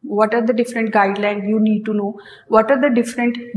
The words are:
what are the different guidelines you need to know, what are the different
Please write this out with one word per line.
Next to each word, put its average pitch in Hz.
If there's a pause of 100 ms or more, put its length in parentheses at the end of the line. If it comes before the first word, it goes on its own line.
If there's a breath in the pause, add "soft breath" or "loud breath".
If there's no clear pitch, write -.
what 214
are 233
the 233
different 226
guidelines 202
you 214
need 214
to 214
know, 208 (300 loud breath)
what 220
are 269
the 285
different 240 (200)